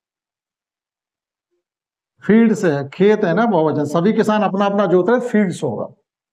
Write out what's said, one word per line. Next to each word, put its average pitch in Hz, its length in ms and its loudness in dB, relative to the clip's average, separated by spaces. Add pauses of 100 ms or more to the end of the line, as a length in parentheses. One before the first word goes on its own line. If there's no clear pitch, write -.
(2250)
फील्ड 220 280 4
से 175 180 0
है, 139 160 -6
खेत 208 360 0
है 165 100 0
ना 226 120 0
बहुवचन, 156 380 0
सभी 170 280 0
किसान 208 300 0
अपना 190 240 -2
अपना 202 200 0
जोत 180 240 2
रहे, 247 100 2
fields 208 420 -2
होगा। 120 220 -6 (480)